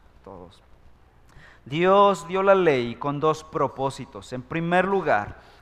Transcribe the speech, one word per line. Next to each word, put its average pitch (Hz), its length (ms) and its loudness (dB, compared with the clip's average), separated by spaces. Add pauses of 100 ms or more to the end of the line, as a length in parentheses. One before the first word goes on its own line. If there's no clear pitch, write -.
(240)
todos. 90 380 -20 (1040)
Dios 180 600 4
dio 185 160 -2
la 196 120 6
ley 131 420 2
con 143 240 -6
dos 156 240 0
propósitos. 135 880 -6
En 127 100 -10
primer 175 440 0
lugar, 147 500 0 (260)